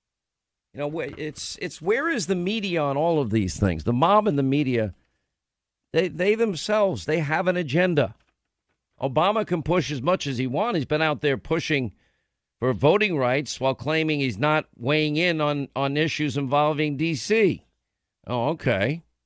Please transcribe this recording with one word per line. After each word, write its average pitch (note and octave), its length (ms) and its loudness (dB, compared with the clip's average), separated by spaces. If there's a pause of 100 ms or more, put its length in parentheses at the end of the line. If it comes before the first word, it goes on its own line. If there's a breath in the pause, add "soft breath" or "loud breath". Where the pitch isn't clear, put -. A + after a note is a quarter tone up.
(720)
You C3 80 -8
know, D3 100 -4
wh-, D3 260 -6
it's, - 420 -10
it's, - 220 -10
where A#3+ 280 0
is A3+ 180 -2
the F#3+ 80 0
media F#3 460 -2
on C#3 140 0
all D#3+ 240 2
of A#2+ 120 0
these G2+ 280 0
things? E2 240 2
The E2+ 80 -2
mob F#3+ 360 4
and D3 100 2
the C#3 60 2
media, C3 500 0 (1000)
they, F3 160 2
they F#3 260 0
themselves, G3+ 680 0
they D#3+ 140 0
have D#3+ 280 0
an F3+ 100 2
agenda. D#3+ 560 2 (880)
Obama F3 460 2
can E3 160 -2
push D#3 280 0
as C3+ 100 -6
much D#3 260 0
as C3+ 100 -4
he C3 100 -2
wants. F#3 300 -2
He's C3+ 80 -2
been D3+ 160 0
out D3+ 200 0
there C#3+ 160 0
pushing D3 540 -2 (680)
for B2+ 140 0
voting F3+ 440 2
rights C3 420 -2
while C3 160 0
claiming D#3 440 0
he's B2+ 180 -2
not D3+ 280 2 (100)
weighing D3+ 420 0
in E3 240 0
on, D3 340 -2
on C#3 220 -2
issues D3+ 400 0
involving C#3+ 600 0
D D#3+ 160 -2
C. F#3+ 520 0 (600)
Oh, B2 240 -2
okay. C#3+ 540 0 (220)